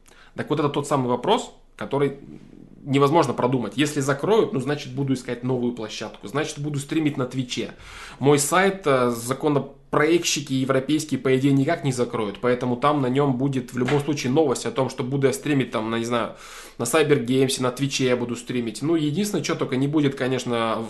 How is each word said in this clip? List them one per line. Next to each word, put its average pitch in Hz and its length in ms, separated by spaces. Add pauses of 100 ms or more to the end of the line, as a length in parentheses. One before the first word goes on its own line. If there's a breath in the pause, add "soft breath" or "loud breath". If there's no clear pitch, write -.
(340 soft breath)
Так 123 140
вот, 151 100
это 147 120
тот 147 160
самый 131 220
вопрос, 160 440 (240)
который 139 420 (640)
невозможно 139 520
продумать. 120 420
Если 143 240
закроют, 151 540
ну, 135 60
значит, 135 340
буду 135 180
искать 123 320
новую 123 300
площадку. 110 540
Значит, 147 320
буду 147 180
стримить 147 400
на 127 80
Твиче. 123 480 (440 loud breath)
Мой 143 200
сайт, 190 480
э, 127 240
законопроектщики 139 1400
европейские, 131 680
по 131 160
идее, 139 160
никак 139 320
не 135 80
закроют. 113 480
Поэтому 123 360
там 143 260
на 123 60
нём 135 280
будет 131 380
в 120 40
любом 131 220
случае 139 320
новость 139 320
о 117 60
том, 127 180
что - 160
буду 135 220
я 123 80
стримить 139 360
там, 110 200
на, 117 80
не 117 80
знаю, 117 300 (420 loud breath)
на 156 80
Сайбергеймсе, 131 760
на 127 80
Твиче 135 360
я 123 100
буду 117 180
стримить. 117 460
Ну, 160 160
единственное, 160 480
что 160 120
только 139 200
не 135 100
будет, 147 280
конечно, 120 760